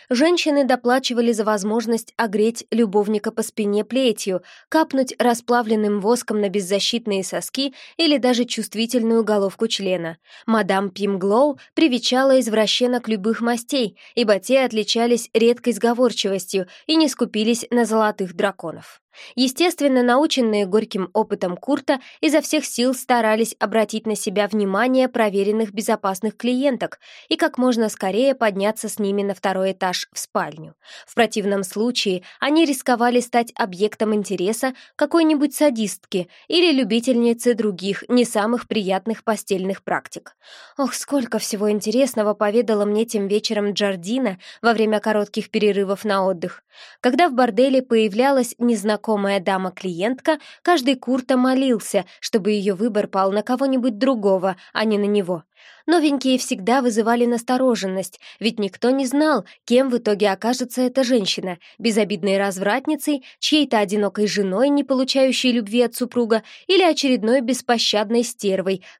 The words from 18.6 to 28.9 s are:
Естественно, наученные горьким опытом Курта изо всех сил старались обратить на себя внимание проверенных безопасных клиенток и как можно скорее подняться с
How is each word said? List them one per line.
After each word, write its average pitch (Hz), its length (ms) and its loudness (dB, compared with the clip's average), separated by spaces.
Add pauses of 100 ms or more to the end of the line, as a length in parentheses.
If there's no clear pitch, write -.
Естественно, 262 680 2
наученные 240 640 2
горьким 196 460 -2
опытом 196 440 -2
Курта 277 440 -2 (200)
изо 311 200 2
всех 302 240 -2
сил 254 300 -2
старались 226 640 0
обратить 214 480 -2
на 220 80 -2
себя 202 320 -2
внимание 220 600 0
проверенных 214 640 0
безопасных 208 640 -2
клиенток 254 640 -2 (280)
и 320 80 -2
как 320 220 -2
можно 233 300 2
скорее 214 480 0
подняться 214 520 -2
с - 120 -10